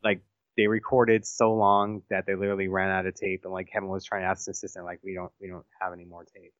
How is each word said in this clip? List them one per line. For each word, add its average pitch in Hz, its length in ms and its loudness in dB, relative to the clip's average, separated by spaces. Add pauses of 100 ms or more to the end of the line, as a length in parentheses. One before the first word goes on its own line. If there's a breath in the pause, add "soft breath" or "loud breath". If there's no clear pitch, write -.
like, 101 200 0 (340)
they 107 100 4
recorded 113 600 4
so 113 280 2
long 101 560 4
that 92 160 -2
they 98 80 0
literally 98 340 -2
ran 95 220 0
out 92 160 0
of 95 80 -6
tape, 92 300 -6
and, 92 80 -10
like, 92 200 -8
Kevin 98 160 -4
was 95 160 -6
trying 101 180 -4
to 90 60 -2
ask 85 180 -2
his 98 100 -10
assistant, 90 280 -14
like, 87 180 -12
"We 95 120 -10
don't, 90 260 -10
we 98 80 -14
don't 90 180 -14 (140)
have 92 120 -6
any 87 120 -18
more 87 200 -20
tape." 87 360 -20